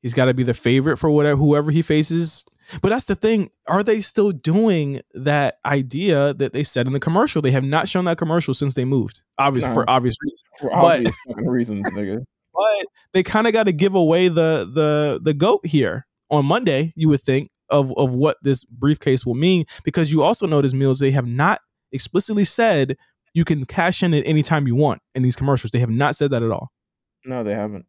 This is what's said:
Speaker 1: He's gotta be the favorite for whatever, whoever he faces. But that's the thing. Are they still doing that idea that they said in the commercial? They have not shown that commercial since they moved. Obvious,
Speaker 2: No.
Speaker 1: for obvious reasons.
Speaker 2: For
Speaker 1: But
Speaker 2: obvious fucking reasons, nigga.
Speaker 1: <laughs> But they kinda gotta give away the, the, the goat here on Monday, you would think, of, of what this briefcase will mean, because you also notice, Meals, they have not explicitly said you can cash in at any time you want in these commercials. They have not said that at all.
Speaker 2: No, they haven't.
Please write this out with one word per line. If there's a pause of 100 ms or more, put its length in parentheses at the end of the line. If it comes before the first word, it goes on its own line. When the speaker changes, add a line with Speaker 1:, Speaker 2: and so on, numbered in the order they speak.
Speaker 1:
He's
gotta
be
the
favorite
for
whatever,
whoever
he
faces. (380)
But
that's
the
thing. (180)
Are
they
still
doing (140)
that
idea
that
they
said
in
the
commercial?
They
have
not
shown
that
commercial
since
they
moved. (160)
Obvious,
Speaker 2:
No.
Speaker 1:
for
obvious
reasons. (200)
Speaker 2:
For
Speaker 1:
But (200)
Speaker 2:
obvious (120)
fucking
reasons,
nigga. (120)
Speaker 1:
<laughs> (180)
But (280)
they
kinda
gotta
give
away
the,
the,
the
goat
here (240)
on
Monday,
you
would
think, (220)
of,
of
what
this
briefcase
will
mean, (200)
because
you
also
notice,
Meals,
they
have
not (320)
explicitly
said (360)
you
can
cash
in
at
any
time
you
want (140)
in
these
commercials.
They
have
not
said
that
at
all. (520)
Speaker 2:
No,
they
haven't.